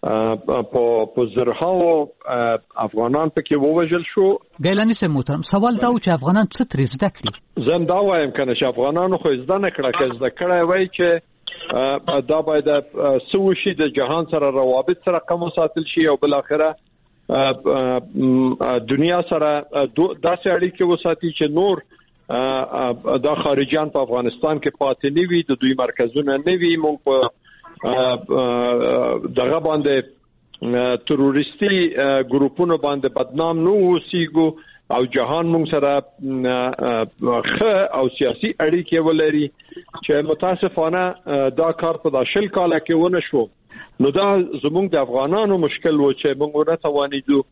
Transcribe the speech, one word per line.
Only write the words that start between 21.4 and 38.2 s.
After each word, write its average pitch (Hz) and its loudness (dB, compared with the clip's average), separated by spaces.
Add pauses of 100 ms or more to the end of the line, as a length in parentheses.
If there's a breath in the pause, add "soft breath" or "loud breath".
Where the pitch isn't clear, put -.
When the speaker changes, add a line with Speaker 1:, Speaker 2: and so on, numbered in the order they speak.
Speaker 1:
نور، 180 0 (480 soft breath)
ا، 120 -2 (420)
ا، 123 -2
دا 139 2
خارجیان 147 0
په 143 -2
افغانستان 123 -2
کې 139 -2 (100)
پاتې 135 -2
نه 147 2
وي، 170 2
د 139 -2 (100)
دوی 131 2
مرکزونه 127 0
نه 151 0
وي، 175 2
موږ 151 0
په، 131 2 (540 loud breath)
ا، 113 0
ا، 127 2 (1120)
دغه 127 0
باندې، 147 0
ا، - -6
تروریستي، 151 0
ا، 135 2
ګروپونو 139 0
باندې 139 -2
بدنام 156 -2
نه 165 2
اوسیږو 170 2 (400 loud breath)
او 120 2
جهان 135 -2
موږ 160 0
سره، 143 0
ا، 139 2
ا، 127 -4 (360)
ښه 196 0
او 131 0
سیاسي 127 -2